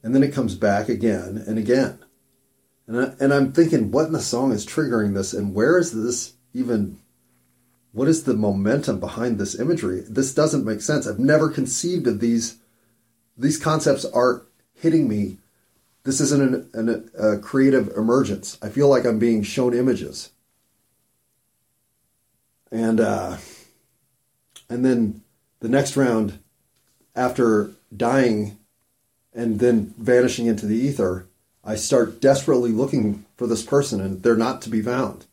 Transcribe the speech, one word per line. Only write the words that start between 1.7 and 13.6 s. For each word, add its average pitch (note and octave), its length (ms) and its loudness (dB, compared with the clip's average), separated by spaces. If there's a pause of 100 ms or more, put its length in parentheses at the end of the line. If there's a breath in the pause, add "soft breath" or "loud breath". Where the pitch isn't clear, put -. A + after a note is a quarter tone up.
And A2+ 120 -4
I, C3 200 -2
and C#3 140 4
I'm C#3 200 2
thinking, D3+ 380 2
what D3+ 160 2
in D#3+ 60 -4
the C#3 60 -4
song B2 320 -2
is G#2 140 -4
triggering A#2 480 -2
this? F#2+ 200 -4
And G2+ 200 -4
where C3 240 4
is E3 160 0
this A#2 400 -6 (200)
even, A#2 460 -4 (960)
what B2+ 140 0
is D#3+ 160 2
the B2+ 100 0
momentum G#2+ 680 0
behind A2 380 -6
this G2 200 -6
imagery? G2+ 440 -2
This C3 320 -4
doesn't D3+ 320 0
make G#2+ 160 -4
sense. D3 260 -2
I've G#2 120 -6
never D3+ 300 4
conceived D#3 580 -4
of G#2 120 -2
these. A#2 380 -2 (800)
These C#3+ 200 0
concepts D3+ 480 0